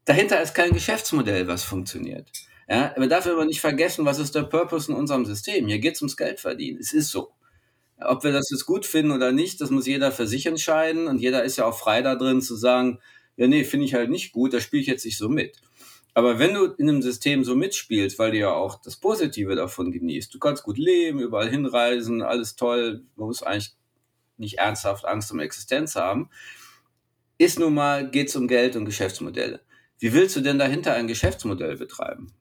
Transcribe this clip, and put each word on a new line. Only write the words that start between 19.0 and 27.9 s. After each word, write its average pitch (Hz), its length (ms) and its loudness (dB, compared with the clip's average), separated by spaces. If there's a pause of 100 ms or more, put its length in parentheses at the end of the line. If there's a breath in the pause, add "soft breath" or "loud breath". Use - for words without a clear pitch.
davon 87 380 -2
genießt, 80 420 -6
du - 60 -20
kannst - 240 -2
gut 104 120 -6
leben, 165 440 2
überall 110 280 -2
hinreisen, 120 720 0
alles 117 360 -4
toll, 120 480 -2 (100)
man 110 140 -6
muss 120 160 -8
eigentlich 101 320 -4 (600)
nicht 104 220 -8
ernsthaft 101 460 -2
Angst 104 260 -4
um 82 80 -6
Existenz 143 560 -4
haben, 101 340 -2 (1120 loud breath)
ist 185 220 4
nun 160 140 4
mal, 143 360 2